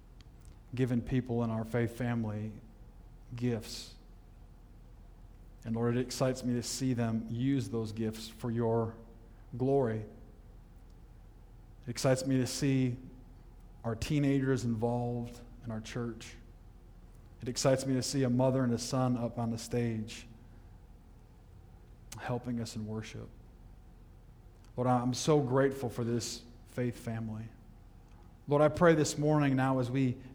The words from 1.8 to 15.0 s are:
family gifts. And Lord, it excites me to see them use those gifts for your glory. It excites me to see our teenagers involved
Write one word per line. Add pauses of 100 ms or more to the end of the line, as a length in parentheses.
family (840)
gifts. (1700)
And
Lord,
it
excites
me
to
see
them
use
those
gifts
for
your (640)
glory. (1800)
It
excites
me
to
see (880)
our
teenagers
involved (240)